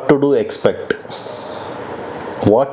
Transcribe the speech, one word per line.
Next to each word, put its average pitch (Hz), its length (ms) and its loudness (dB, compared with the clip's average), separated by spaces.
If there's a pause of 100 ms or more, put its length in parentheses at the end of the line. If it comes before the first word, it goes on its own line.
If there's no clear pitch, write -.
(120)
to 147 100 10
do 143 80 4 (140)
expect, - 440 0 (1600)
what 131 220 4